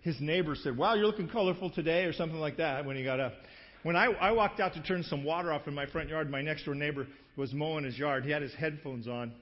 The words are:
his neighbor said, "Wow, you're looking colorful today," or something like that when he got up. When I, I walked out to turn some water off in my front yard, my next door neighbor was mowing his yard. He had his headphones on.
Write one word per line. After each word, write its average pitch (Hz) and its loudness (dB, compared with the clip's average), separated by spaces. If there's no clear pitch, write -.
his 165 -2
neighbor 156 2
said, 127 -2
"Wow, 202 4
you're 208 4
looking 214 0
colorful 185 0
today," 170 2
or 165 0
something 160 -2
like 147 -2
that 147 0
when 135 -4
he 131 -4
got 131 0
up. 123 -2
When 160 0
I, 190 6
I 202 4
walked 214 4
out 185 2
to 160 -8
turn 180 0
some 143 -2
water 165 0
off 147 -2
in 143 -4
my 143 -4
front 151 -4
yard, 156 -2
my 139 -2
next 151 -2
door 147 -2
neighbor 143 -2
was 135 -2
mowing 151 0
his 120 -4
yard. 135 2
He 143 0
had 151 2
his 135 -6
headphones 147 -4
on. 120 -4